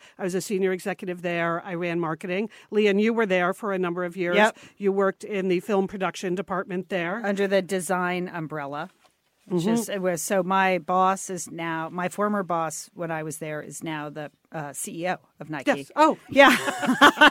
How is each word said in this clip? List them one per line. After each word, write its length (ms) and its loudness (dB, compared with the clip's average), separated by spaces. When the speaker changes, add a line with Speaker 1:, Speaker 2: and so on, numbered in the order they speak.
Speaker 1:
I 60 -6
was 100 -2
a 60 0
senior 320 0
executive 500 -6
there. 420 -2
I 100 -8
ran 260 -2
marketing. 480 -4
Leanne, 300 4
you 120 4
were 140 2
there 260 2
for 200 -6
a 60 -2
number 260 -2
of 120 -8
years. 200 0
Speaker 2:
Yep. 220 4
Speaker 1:
You 140 0
worked 320 0
in 240 -2
the 120 2
film 260 0
production 480 -4
department 540 -4
there. 360 -2
Speaker 2:
Under 220 2
the 140 4
design 720 -2
umbrella, 560 -8
which 160 0
Speaker 1:
Mm-hmm. 100 2
Speaker 2:
is, 140 -2
it 120 -4
was, 220 -2
so 220 0
my 340 2
boss 500 0
is 220 -10
now, 400 -6
my 180 -4
former 360 -2
boss 500 -4
when 160 -6
I 140 -4
was 140 -8
there 220 -8
is 220 -14
now 260 -6
the, 220 -12
uh, 200 -8
C 320 -10
E 40 -2
O 80 -2
of 100 -14
Nike. 280 -2
Speaker 1:
Yes. 180 -12
Oh. 200 4
Speaker 2:
Yeah. 260 8
<laughs> 760 6